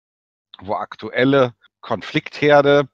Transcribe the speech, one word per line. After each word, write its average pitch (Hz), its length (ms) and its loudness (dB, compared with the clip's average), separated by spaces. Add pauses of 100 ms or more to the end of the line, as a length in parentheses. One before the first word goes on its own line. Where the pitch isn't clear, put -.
(600)
wo 98 160 -8
aktuelle 123 800 -2 (280)
Konfliktherde 143 1120 0